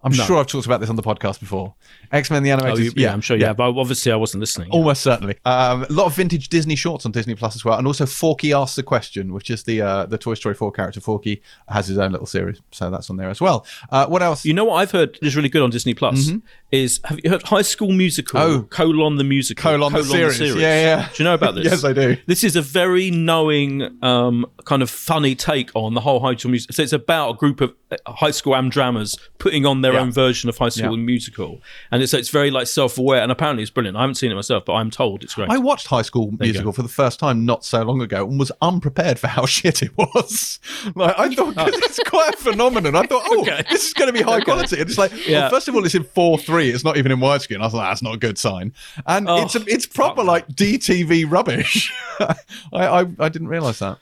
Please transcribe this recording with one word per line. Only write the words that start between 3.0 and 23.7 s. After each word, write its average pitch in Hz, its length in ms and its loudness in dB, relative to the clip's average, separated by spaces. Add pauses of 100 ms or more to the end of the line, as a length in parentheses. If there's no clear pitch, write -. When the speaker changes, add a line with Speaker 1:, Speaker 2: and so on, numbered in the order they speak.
Speaker 2:
yeah, 107 80 2
I'm 101 80 -2
sure 117 160 0
you 110 80 4
have. 110 160 0
Obviously, 123 540 0
I - 20 4
wasn't 110 240 -2
listening. 104 320 -6
Speaker 1:
Almost 156 300 2
certainly. 101 420 0
Um, 127 400 2
a 131 80 -8
lot 180 140 2
of 156 100 -2
vintage 175 320 -2
Disney 156 300 0
shorts 165 280 -4
on 113 60 -4
Disney 113 240 -4
Plus 107 180 -4
as - 120 -10
well. 110 120 4
And 123 80 0
also 143 200 0
Forky 147 480 0
Asks 139 240 0
the 139 60 -4
Question, 101 500 -4
which 98 160 -12
is 113 140 -6
the, 113 180 -2
uh, 98 240 0
the 107 120 -6
Toy 113 180 -4
Story 101 200 -4
four 104 160 -4
character 101 300 -6
Forky 104 400 -4 (260)
has 104 200 -2
his 95 100 -2
own 95 160 0
little - 140 -6
series. 92 340 -4 (100)
So 90 180 -8
that's 92 200 -10
on 92 80 -8
there 95 120 -6
as 101 120 -6
well. 170 240 2 (260)
Uh, 135 160 4
what 180 160 0
else? 160 220 -2
Speaker 2:
You 151 80 2
know 196 100 2
what 214 120 2
I've 190 160 2
heard 160 300 0
is 143 140 0
really 143 140 0
good 151 120 4
on 127 80 4
Disney 120 240 -2
Plus 135 360 0
Speaker 1:
Mm-hmm. 180 80 -2 (340)
Speaker 2:
is, 135 320 0
have 151 180 -6
you 160 80 0
heard 180 140 0
High 214 200 2
School 196 280 -2
Musical, 175 480 0
Speaker 1:
Oh. 151 300 2
Speaker 2:
colon 156 480 2
the 139 80 0
musical, 135 380 0
Speaker 1:
Colon 147 280 2
the 151 120 2
Speaker 2:
colon 151 280 2
Speaker 1:
series. 131 240 0
Yeah, 160 260 4
yeah. 160 320 2
Speaker 2:
Do - 80 -4
you 151 40 4
know 175 80 4
about 139 220 2
Speaker 1:
<laughs> - 0 -
Speaker 2:
this? - 100 -2
Speaker 1:
Yes, 165 180 2
I 143 80 2
do. 131 240 4 (100)
Speaker 2:
This 180 200 0
is 156 100 2
a 170 60 4
very 180 500 2
knowing, 156 880 0